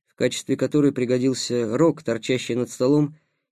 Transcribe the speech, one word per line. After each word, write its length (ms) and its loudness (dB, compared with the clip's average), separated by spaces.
в 80 -20
качестве 400 -2
которой 340 2
пригодился 880 -2
рог, 240 2
торчащий 540 -2
над 140 -2
столом 460 2